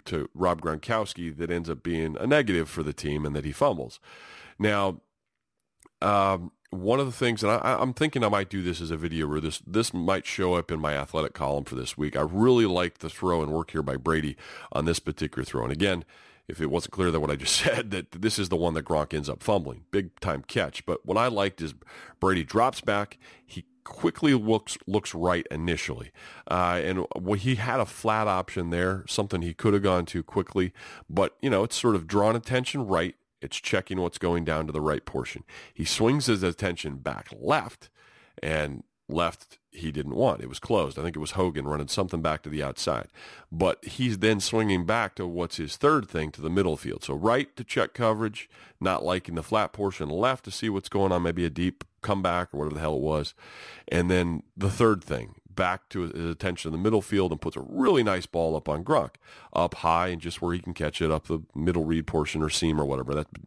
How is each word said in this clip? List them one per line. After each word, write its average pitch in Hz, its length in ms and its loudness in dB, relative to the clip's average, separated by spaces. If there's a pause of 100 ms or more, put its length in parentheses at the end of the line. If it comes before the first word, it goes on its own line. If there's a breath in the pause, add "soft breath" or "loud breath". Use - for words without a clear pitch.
to 78 280 -4
Rob 87 280 0
Gronkowski 85 760 -4
that 82 140 -4
ends 85 180 -4
up 78 140 -8
being 80 340 -2
a - 80 -4
negative 113 440 2
for - 120 -6
the 73 120 -4
team 76 320 -4
and 71 100 -2
that 73 80 -4
he 73 80 -4
fumbles. 82 480 0 (580 loud breath)
Now, 101 440 2 (1000)
um, 98 520 4 (160)
one 98 300 2
of 139 60 2
the 127 80 -4
things, 117 300 0
and 104 80 4
I, 113 80 6
I, 120 220 2
I'm 127 120 0
thinking 139 320 0
I 104 40 6
might 98 200 2
do 98 120 -2
this 85 200 -2
as 80 100 -4
a 82 60 -2
video 80 280 -2
where 73 140 -2
this, 78 260 -4
this 107 280 0
might 90 320 0
show 90 300 2
up 85 140 0
in 78 120 -2
my 76 140 0
athletic 76 380 -2
column 71 300 -2
for 65 120 -10
this 64 220 -6
week. 73 200 -2
I 67 40 2
really 110 440 6
liked 90 340 0
the - 100 -8
throw 87 320 0
and 76 120 0
work 80 180 -2
here 80 100 0
by 67 140 -2
Brady 76 400 0 (380 loud breath)
on 76 100 2
this 82 160 2
particular - 460 -6
throw. 60 180 -4
And 62 80 -2
again, 87 320 0 (460 loud breath)
if 80 100 -8
it 78 100 0
wasn't 101 220 -2
clear 92 180 2
that 80 120 2
what 76 100 0
I 73 60 -2
just 65 180 0
<laughs> - 80 2
said, 117 280 0
that 92 200 -8
this 101 260 -2
is 95 120 -2
the 90 80 0
one 85 160 2
that 78 100 -2
Gronk 76 300 0
ends 76 160 -4
up 67 120 -8
fumbling. 82 500 -2
Big 95 280 -2
time 73 260 -4
catch. - 400 -4
But - 200 -4
what 92 120 2
I 120 100 4
liked 98 340 0
is 76 120 -6 (460 loud breath)
Brady 92 240 2
drops 113 380 2
back. 104 360 -2 (280 loud breath)
He - 180 -14 (220)
quickly - 480 2
looks, 110 520 2
looks 98 300 0
right 87 340 2
initially. 80 640 -4 (400 loud breath)
Uh, 87 320 2
and 92 300 -2
w-, 95 260 -2
he 127 160 0
had 120 240 0
a 110 60 2
flat 110 420 0
option 92 440 -2
there, 92 360 0
something 98 340 -2
he 85 120 -4
could 104 200 2
have 101 100 4
gone 90 240 4
to 87 140 -4
quickly. 92 520 0 (360 loud breath)
But, 90 320 0
you 135 80 2
know, 101 140 4
it's 117 140 -4
sort 117 180 4
of 82 120 -2
drawn 104 280 4
attention 127 520 -2
right. 90 280 2 (240)
It's - 180 -8
checking 92 440 -2
what's 85 160 -2
going 85 280 0
down 78 200 0
to 76 80 -6
the 76 80 -2
right 76 240 0
portion. - 380 -8 (280 loud breath)
He - 140 -6
swings 123 400 2
his 110 160 2
attention 87 540 -2
back 67 340 -8 (100)
left, 107 520 -2 (500 soft breath)
and 76 420 -2 (240)
left - 520 -4 (100)
he 78 220 -8
didn't 71 240 -6
want. 95 260 2
It 60 80 -10
was - 80 -12
closed. 80 400 0
I 69 60 -6
think 82 120 -4
it 76 40 -6
was 76 120 -8
Hogan 78 360 0
running 73 200 -2
something 87 360 -2
back 78 180 0
to - 80 -12
the 73 140 -4
outside. 67 460 -4 (420 loud breath)
But 85 340 0
he's 117 320 -2
then 107 220 4
swinging 98 480 2
back 107 280 0
to 95 120 -6
what's 87 300 -4
his 76 200 -8
third 143 320 4
thing, 78 220 -2
to - 100 -14
the 78 80 -2
middle 90 280 2
field. 50 260 -8
So - 100 -4
right 113 420 0
to 123 80 -10
check - 300 -2
coverage, 110 560 0 (320 loud breath)
not 90 240 0
liking 90 300 -2
the 80 80 -4
flat 107 280 0
portion, 95 380 -2
left 117 360 0
to 101 60 -12
see - 160 -4
what's 98 220 -2
going 98 220 2
on, 90 100 2
maybe 87 240 0
a 82 60 0
deep 87 320 -2 (180)
comeback 90 500 0
or - 60 -8
whatever 73 160 -2
the 76 80 -8
hell 78 140 0
it 65 60 -2
was. 76 340 -2 (520 loud breath)
And 87 220 2
then 87 320 2 (160)
the 98 140 0
third 104 320 4
thing, 58 320 -8 (120)
back 92 420 -2
to 92 120 -4
his 85 280 -4
attention 85 400 -4
in - 40 -4
the 82 100 -2
middle 107 180 4
field 95 300 2
and 78 100 -6
puts - 160 -6
a 65 100 -10
really 185 360 4
nice 92 240 0
ball 82 280 0
up 76 140 -4
on 76 140 -2
Gronk, 135 320 0 (380 loud breath)
up 85 220 2
high 85 340 2
and 85 120 -4
just 82 180 -8
where 87 140 0
he 90 60 0
can 87 160 -10
catch 76 260 -2
it 80 80 2
up 78 160 0
the 82 140 -2 (160)
middle 82 280 2
read 80 220 0
portion 78 380 0
or 78 60 2
seam 78 300 2
or 73 60 2
whatever. 67 300 -2
That, 76 120 -2 (200)